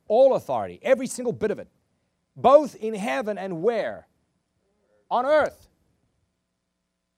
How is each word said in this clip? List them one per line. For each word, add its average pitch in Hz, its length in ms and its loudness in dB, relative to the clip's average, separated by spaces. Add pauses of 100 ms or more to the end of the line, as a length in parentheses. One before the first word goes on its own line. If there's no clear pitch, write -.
All 254 260 6
authority, 104 460 -4
every 247 260 0
single 247 260 -6
bit 202 180 -4
of - 80 -8
it, - 100 -16 (680)
both 269 420 4
in 220 180 -8
heaven 214 420 -6
and 180 260 -8
where? 175 460 -4 (1000)
On 240 160 0
earth, 294 420 0 (1500)